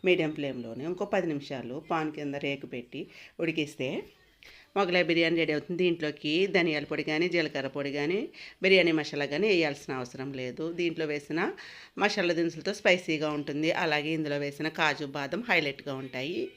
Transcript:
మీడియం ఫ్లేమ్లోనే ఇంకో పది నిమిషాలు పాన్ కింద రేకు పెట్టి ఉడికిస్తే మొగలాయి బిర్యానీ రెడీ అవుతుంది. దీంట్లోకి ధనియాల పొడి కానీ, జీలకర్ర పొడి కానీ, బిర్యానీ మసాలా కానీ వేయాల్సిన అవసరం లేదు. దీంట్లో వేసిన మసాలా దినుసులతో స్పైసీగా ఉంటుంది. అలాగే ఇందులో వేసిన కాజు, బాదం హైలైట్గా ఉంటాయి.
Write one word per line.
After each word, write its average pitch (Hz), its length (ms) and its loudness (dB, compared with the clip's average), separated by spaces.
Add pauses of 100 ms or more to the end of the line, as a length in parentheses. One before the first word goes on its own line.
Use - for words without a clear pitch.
మీడియం 165 280 4
ఫ్లేమ్లోనే 127 540 -6
ఇంకో 185 240 -4
పది 175 180 0
నిమిషాలు 131 440 -6 (140)
పాన్ 156 280 -2
కింద 143 160 -6 (120)
రేకు 139 280 -4
పెట్టి 127 280 -10 (400)
ఉడికిస్తే 156 460 -2 (880)
మొగలాయి 180 320 4
బిర్యానీ 165 300 4
రెడీ 156 160 2
అవుతుంది. 156 280 -4
దీంట్లోకి 151 480 0 (240)
ధనియాల 160 340 2
పొడి 151 180 -2
కానీ, 156 260 2
జీలకర్ర 147 420 0
పొడి 143 200 -4
కానీ, 160 240 0 (440)
బిర్యానీ 185 340 8
మసాలా 143 340 -2
కానీ 170 200 2
వేయాల్సిన 156 480 2
అవసరం 131 300 -8 (100)
లేదు. 127 260 -6 (140)
దీంట్లో 160 320 0
వేసిన 147 280 -4 (600)
మసాలా 196 380 2
దినుసులతో 170 400 -2
స్పైసీగా 170 580 4
ఉంటుంది. 147 340 0 (120)
అలాగే 151 340 0
ఇందులో 147 280 0
వేసిన 143 240 -4 (100)
కాజు, 147 280 2 (100)
బాదం 139 320 -4
హైలైట్గా 147 540 0
ఉంటాయి. 135 340 -6 (200)